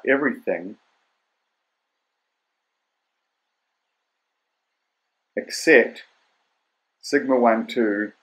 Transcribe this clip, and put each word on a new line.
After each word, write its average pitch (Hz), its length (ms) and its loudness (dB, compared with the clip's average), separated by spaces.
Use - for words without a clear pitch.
everything 107 680 -4
except - 680 2
sigma 135 360 0
one 113 300 2
two 107 560 -2